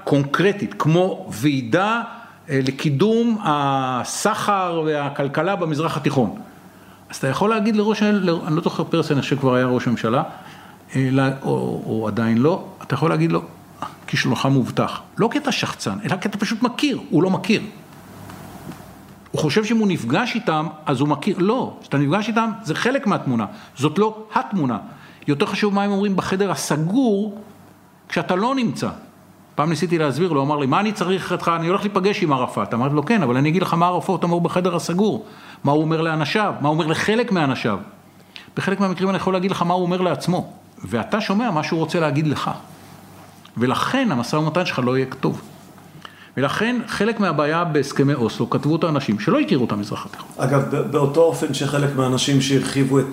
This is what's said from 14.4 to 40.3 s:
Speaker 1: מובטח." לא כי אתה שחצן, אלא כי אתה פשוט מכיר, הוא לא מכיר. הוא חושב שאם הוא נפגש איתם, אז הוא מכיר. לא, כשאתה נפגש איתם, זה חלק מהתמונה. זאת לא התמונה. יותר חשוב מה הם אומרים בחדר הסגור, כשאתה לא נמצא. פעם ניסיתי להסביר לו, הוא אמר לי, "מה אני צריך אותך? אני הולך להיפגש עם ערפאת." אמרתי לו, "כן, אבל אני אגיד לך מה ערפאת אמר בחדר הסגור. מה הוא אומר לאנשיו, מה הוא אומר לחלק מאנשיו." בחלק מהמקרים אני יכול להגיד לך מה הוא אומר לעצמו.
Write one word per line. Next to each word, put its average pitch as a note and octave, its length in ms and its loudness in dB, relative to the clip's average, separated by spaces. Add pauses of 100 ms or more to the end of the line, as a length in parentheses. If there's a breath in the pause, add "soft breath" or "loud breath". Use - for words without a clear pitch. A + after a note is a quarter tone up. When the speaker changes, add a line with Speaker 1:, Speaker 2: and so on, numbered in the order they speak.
Speaker 1:
מובטח." A#2+ 500 0 (180)
לא G#3 140 4
כי D4 60 0
אתה C4+ 140 -2
שחצן, - 520 -4
אלא F3+ 120 0
כי G3 120 -2
אתה G3+ 100 -8
פשוט G#3+ 240 -4
מכיר, B3 380 -2 (100)
הוא E3 120 4
לא F#3+ 80 2
מכיר. F#3 320 0 (1700)
הוא C3+ 100 -2
חושב D#3 240 2
שאם A3+ 120 0
הוא G#3+ 120 4
נפגש E3+ 460 0
איתם, D#3+ 320 0 (200)
אז C3+ 140 2
הוא D3 80 2
מכיר. D3+ 300 0
לא, F#3+ 440 0
כשאתה - 160 -2
נפגש F3+ 300 2
איתם, A3+ 220 0 (120)
זה D#3 120 -4
חלק C4+ 320 0
מהתמונה. C3+ 400 0 (300 loud breath)
זאת D3 220 0
לא G#3+ 240 0 (120)
התמונה. E3+ 440 0 (500 loud breath)
יותר D3 180 2
חשוב G3 280 0
מה G3+ 80 2
הם G3+ 80 0
אומרים G3 260 0
בחדר F#3+ 340 0
הסגור, G3 920 0 (680)
כשאתה F3 260 -2
לא A#3 200 0
נמצא. F#3 340 -2 (640)
פעם D3 160 0
ניסיתי E3+ 280 0
להסביר D#3 340 2
לו, C#3 80 2
הוא C3+ 60 2
אמר D3 100 2
לי, C#3+ 100 0
"מה D#3+ 140 4
אני G#3+ 120 0
צריך F3+ 400 -2
אותך? E3+ 240 0
אני E3 120 -2
הולך F#3+ 120 2
להיפגש G3 420 0
עם D3+ 100 2
ערפאת." A#2+ 420 0
אמרתי C3+ 200 2
לו, D3 100 2
"כן, G#3+ 180 2
אבל B2 140 2
אני C#3+ 120 4
אגיד F3+ 140 2
לך F3 120 -2
מה E3+ 120 4
ערפאת F3+ 380 0
אמר E3+ 140 2
בחדר F3 380 0
הסגור. F3 500 0 (380 loud breath)
מה C#3+ 80 4
הוא D#3 100 4
אומר D#3+ 180 2
לאנשיו, D#3+ 600 0
מה C#3+ 80 0
הוא D#3 60 2
אומר D#3+ 120 0
לחלק G#3 460 0
מאנשיו." C3 460 0 (800 loud breath)
בחלק F#3 240 0
מהמקרים F#3 280 0
אני F#3+ 80 0
יכול F#3 180 -2
להגיד F#3+ 160 0
לך F3 120 -2
מה E3+ 120 2
הוא F#3 80 0
אומר F3+ 180 0
לעצמו. F3+ 520 -2 (320)